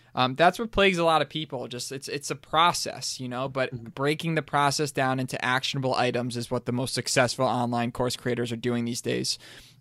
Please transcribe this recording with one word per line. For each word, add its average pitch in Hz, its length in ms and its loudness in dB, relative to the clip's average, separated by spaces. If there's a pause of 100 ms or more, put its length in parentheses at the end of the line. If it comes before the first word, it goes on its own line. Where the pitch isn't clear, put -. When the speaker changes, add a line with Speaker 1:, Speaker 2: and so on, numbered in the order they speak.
(160)
Speaker 1:
Um, 127 200 2
that's 170 220 4
what 226 140 -6
plagues 196 260 4
a 170 80 2
lot 160 160 6
of 143 80 -2
people. 143 380 -8
Just 123 240 -10
it's, 131 160 -10
it's 123 240 -6
a 147 40 -4
process, - 840 0
you 127 100 -8
know, 127 180 -4
but 131 240 -2
Speaker 2:
Mm-hmm. 117 180 -10
Speaker 1:
breaking 156 460 -2
the 156 60 2
process 143 500 0
down 131 280 0
into 127 260 -4
actionable 127 480 0
items 120 420 0
is 120 140 -4
what 120 160 -2
the 127 60 -2
most 123 240 -2
successful 127 500 2
online 120 460 0
course 123 240 -2
creators 120 360 -2
are 117 40 -4 (140)
doing 120 160 0
these 120 160 -4
days. - 360 -2 (440)